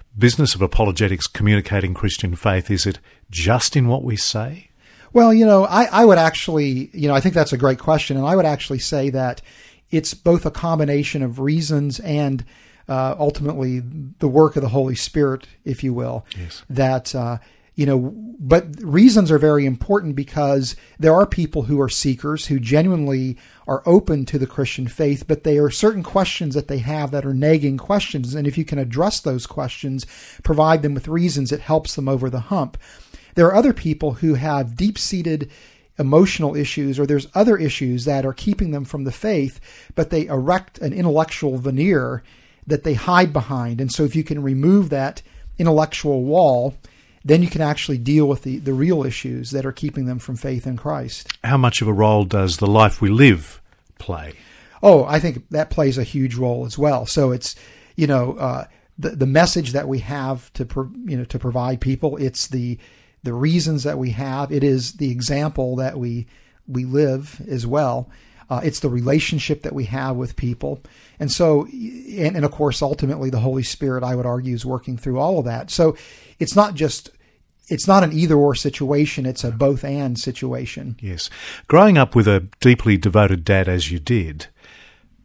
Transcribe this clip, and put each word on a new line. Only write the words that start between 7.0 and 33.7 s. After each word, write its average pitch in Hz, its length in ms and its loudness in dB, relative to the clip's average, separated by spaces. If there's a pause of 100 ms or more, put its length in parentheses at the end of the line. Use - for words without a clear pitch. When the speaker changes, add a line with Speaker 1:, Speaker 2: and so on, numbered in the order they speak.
Speaker 2:
know, 143 80 2
I 135 60 2
think 180 120 0
that's 156 200 2
a 131 40 0
great 131 220 2
question. 147 380 0
And 135 80 -2
I 175 100 2
would 180 100 4
actually 143 340 -4
say 139 320 -4
that 127 300 -4 (480)
it's 156 240 -2
both 170 320 2
a 156 60 -4
combination 147 720 -2
of 123 160 -4
reasons 147 640 -2
and, 147 420 -2 (460)
uh, 131 280 -2
ultimately 143 640 -4 (380)
the 151 80 0
work 147 300 4
of 135 40 0
the 131 80 -2
Holy 131 260 0
Spirit, 135 520 -2 (160)
if 135 180 -6
you 127 120 -4
will. 120 320 -8 (120)
Speaker 1:
Yes. 87 320 -14
Speaker 2:
That, 131 460 -2
uh, 120 220 -4 (360)
you 147 120 -2
know, 135 280 0 (240)
but 170 300 2 (140)
reasons 196 500 6
are 151 80 6
very 147 260 4
important 151 500 -2
because 139 600 -2 (240)
there 156 160 6
are 196 100 6
people 160 380 -2
who 139 160 0
are 131 100 0
seekers, 147 580 -4
who 135 120 0
genuinely 139 800 0 (280)
are 135 200 -4
open 170 400 4
to 151 120 -2
the 131 80 -2
Christian 131 420 -4
faith, 139 380 -2
but 151 200 -2
there 147 180 2
are 147 80 2
certain 214 320 0
questions 180 500 -2
that 143 140 -4
they 139 120 -4
have 143 320 -4
that 139 140 -4
are 139 80 -4
nagging 143 440 2
questions. 143 580 -4
And 147 100 -4
if 143 120 -4
you 160 80 -2
can 143 120 -6
address 139 440 -2
those 127 260 -4
questions, 131 580 -8 (380)
provide 156 380 4
them 147 120 0
with 135 140 -8
reasons, 156 440 0
it 147 100 -4
helps - 340 -2
them 135 140 -4
over 131 200 -2
the 120 120 -4
hump. 156 360 -4 (580)
There 170 100 6
are 190 100 4
other 254 180 6